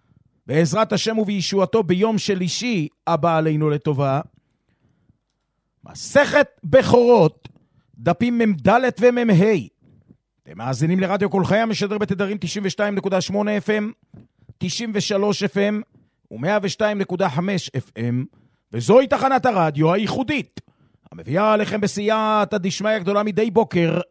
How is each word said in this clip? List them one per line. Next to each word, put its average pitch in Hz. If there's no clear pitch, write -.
בעזרת 165
השם 220
ובישועתו 196
ביום 190
שלישי 185
הבא 165
עלינו 156
לטובה. 143
מסכת -
בכורות, 233
דפים 233
מ"ד 196
ומ"ה. 220
אתם -
מאזינים 135
לרדיו 190
כל 190
חי 196
המשדר 208
בתדרים 202
תשעים 190
ושתיים 208
נקודה 190
שמונה 208
אף 202
אם, 214
תשעים 220
ושלוש 202
אף 202
אם 208
ומאה 151
ושתיים 208
נקודה 185
חמש 175
אף -
אם, 120
וזוהי 185
תחנת 262
הרדיו 160
הייחודית, 220
המביאה 170
עליכם 208
בסייעתא 214
דשמיא 196
גדולה 202
מדי 214
בוקר 175